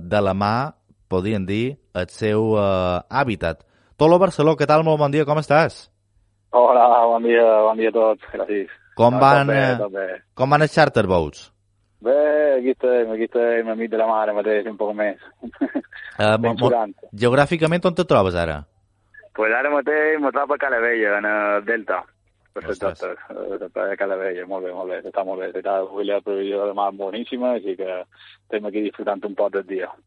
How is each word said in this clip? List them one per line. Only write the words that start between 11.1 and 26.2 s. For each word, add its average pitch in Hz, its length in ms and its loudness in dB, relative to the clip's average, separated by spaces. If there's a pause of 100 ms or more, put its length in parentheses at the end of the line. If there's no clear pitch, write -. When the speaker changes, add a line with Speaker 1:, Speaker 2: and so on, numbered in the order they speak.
Speaker 2:
Bé, 147 580 2
aquí 127 120 -2
estem, 123 400 0
aquí 113 140 -4
estem, 117 440 0
enmig 113 220 -6
de 110 80 -2
la 110 80 2
mar, 110 260 0
mateix, 104 340 -2
un 110 100 -10
poc 104 180 -4
més. 104 220 -4 (1040)
Speaker 1:
Eh, 107 200 2
mo-, - 0 -
mo-, 117 100 0
Speaker 2:
Venturant. 117 460 0 (200)
Speaker 1:
geogràficament, 143 720 0
on 175 80 -2
te 180 100 0
trobes 98 300 2
ara? 80 300 -4 (680)
Speaker 2:
Pues 110 200 0
ara 135 160 0
mateix 151 480 0
me 139 160 -2
trobo 143 200 -2
a 139 40 -2
Cala 131 240 -2
Vella, 110 360 0
en 104 80 -4
el 104 380 0
Delta. 104 360 -4 (520)
Per 98 120 -12
Speaker 1:
Ostres. 95 340 -6
Speaker 2:
ser 90 140 -8
exactes, 95 640 -12
eh, 98 160 -4
a 98 40 -8
Cala 98 200 -4
Vella, 92 300 -6
molt 92 200 -8
bé, 90 80 -10
molt 92 160 -10
bé, 90 160 -8
està 98 180 -6
molt 92 180 -8
bé. 87 120 -8
Està 98 240 -4
avui 98 280 -6
la 101 140 -2